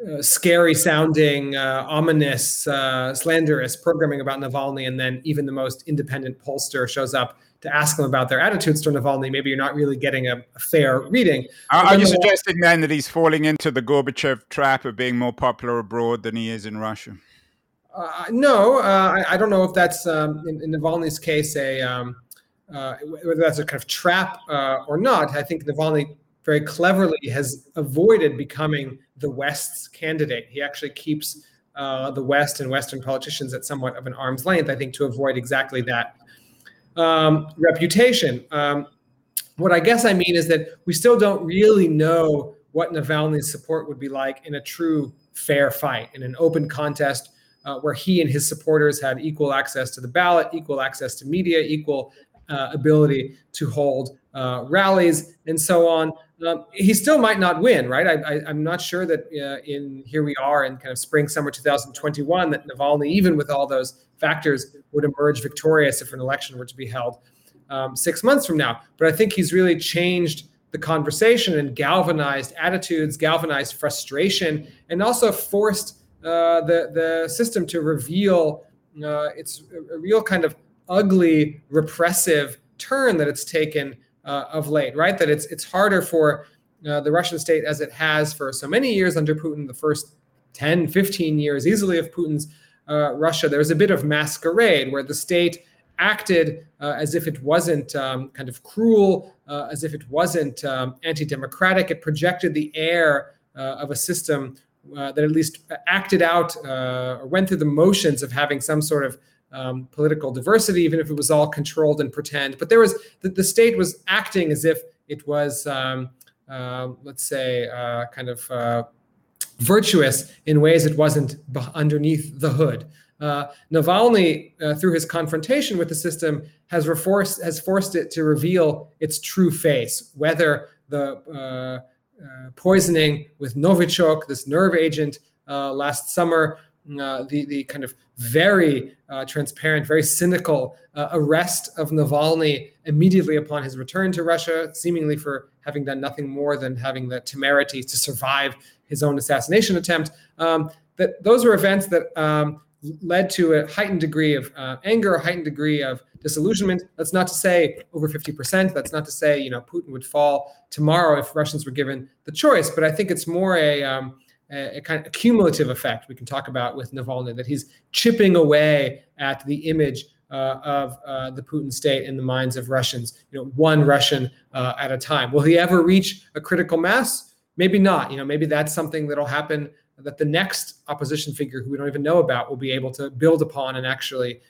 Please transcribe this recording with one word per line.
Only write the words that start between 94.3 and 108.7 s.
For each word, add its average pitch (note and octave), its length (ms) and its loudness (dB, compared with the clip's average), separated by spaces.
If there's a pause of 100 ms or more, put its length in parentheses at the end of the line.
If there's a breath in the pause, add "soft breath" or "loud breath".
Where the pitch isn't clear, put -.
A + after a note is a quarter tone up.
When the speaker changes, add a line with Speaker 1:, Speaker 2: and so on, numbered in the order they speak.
Speaker 1:
where C#3 120 -4
the C#3 100 -10
state F3 500 0 (340 soft breath)
acted, F3 720 0 (120)
uh, D3 180 -6
as D#3 180 -4
if D#3+ 120 -4
it C3+ 160 -8
wasn't, D#3 520 0
um, C3 340 -6
kind C3 200 -14
of B2 140 -16
cruel, G#3 720 4 (120)
uh, C#3+ 240 -8
as D#3 120 -8
if D#3 100 -6
it C3+ 160 -14
wasn't, D3+ 560 -2
um, C3 380 -4
anti-democratic. E3 880 -2
It D#3 100 -8
projected D#3+ 520 0
the D3+ 220 -4
air, D#3 600 0 (200)
uh, C3+ 240 -8
of C#3 120 -8
a C#3 40 -8
system, C#3 600 -4 (420 soft breath)
uh, C#3 140 -8
that D3 120 0
at D3+ 80 4
least D#3 280 0 (280)
acted F#3+ 360 2
out, E3+ 320 2 (100)
uh, B2+ 560 -4
or C3+ 60 -14
went F#3 200 0
through F#3 100 0
the D#3 80 0
motions D3+ 580 2
of C3 80 -8
having C#3+ 300 -2
some D3+ 200 0